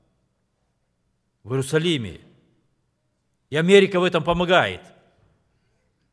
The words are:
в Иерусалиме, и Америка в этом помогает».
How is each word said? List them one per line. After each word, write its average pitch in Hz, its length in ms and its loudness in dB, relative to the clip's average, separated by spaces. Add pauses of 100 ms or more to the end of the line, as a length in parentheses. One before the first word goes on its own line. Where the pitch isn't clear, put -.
(1400)
в 104 100 -14
Иерусалиме, 135 680 -4 (1300)
и 131 60 -6
Америка 190 440 4
в 180 40 0
этом 175 200 -2
помогает». 170 560 0 (1300)